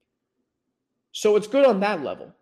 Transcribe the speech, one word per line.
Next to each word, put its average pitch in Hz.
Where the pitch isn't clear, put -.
So 208
it's 208
good 277
on 208
that 196
level. 92